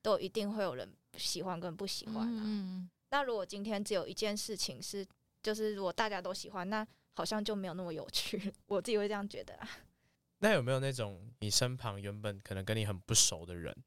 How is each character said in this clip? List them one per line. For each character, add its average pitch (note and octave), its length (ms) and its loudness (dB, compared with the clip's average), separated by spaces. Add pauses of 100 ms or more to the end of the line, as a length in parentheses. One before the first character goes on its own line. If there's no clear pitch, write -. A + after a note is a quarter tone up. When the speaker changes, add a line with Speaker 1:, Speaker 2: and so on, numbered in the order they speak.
Speaker 1:
都 G#3+ 180 6
一 F#3+ 80 -2
定 G3+ 240 0
会 G#3+ 120 0
有 D#3 120 0
人 F#2+ 180 -8 (220)
喜 - 280 -2
欢 F3+ 140 -2
跟 E3 160 -4
不 G3 140 -6
喜 - 200 -6
欢 A3 100 -4
啊。 A3 260 -2
Speaker 2:
嗯， - 0 -
嗯， - 0 -
嗯。 F#3 460 -2 (200)
Speaker 1:
那 C#4+ 140 2
如 B3 100 0
果 G3 120 0
今 G3+ 180 -6
天 G#3 180 0
只 G#3 120 0
有 F3+ 120 2
一 F#3 80 -8
件 G#3 220 0
事 G#3 220 -4
情 - 260 -4
是， G3 240 -6 (340)
就 G#3+ 140 2
是 G#3+ 180 0
如 G3 80 -4
果 F#3 120 2
大 A3 160 2
家 F#3+ 120 0
都 F#3 120 -2
喜 F#3 160 -8
欢， F#3 200 -4
那 G#3+ 160 2 (300)
好 - 80 0
像 G#3+ 200 0
就 G#3+ 120 0
没 F#3+ 120 -2
有 E3+ 80 -4
那 F#3 80 -4
么 E3+ 100 -4
有 D#3 160 -6
趣， G3 440 -2
<laughs> - 120 -20
我 G3 160 2
自 A3 80 -4
己 G#3+ 80 4
会 G3+ 100 4
这 G#3 60 0
样 G3+ 160 -2
觉 - 140 -8
得 - 140 -12
啊。 - 120 -12 (680)
Speaker 3:
那 G#3+ 120 6
有 D#3+ 120 6
没 B2+ 80 2
有 C3+ 80 4
那 C3+ 120 2
种 G#2 480 -4
你 G#2 100 2
身 B2+ 280 4
旁 G2+ 240 -4
原 G2+ 200 -6
本 G2+ 180 -4
可 G2 160 -6
能 F#2+ 100 -2
跟 G#2+ 100 2
你 A2 120 2
很 G2 140 -2
不 - 120 0
熟 E2 320 6
的 F2 80 -8
人 E2+ 180 -4 (160)